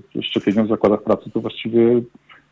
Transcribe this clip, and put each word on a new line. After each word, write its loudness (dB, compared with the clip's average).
szczepienia 0
w 0
zakładach 2
pracy -2
to -4
właściwie 0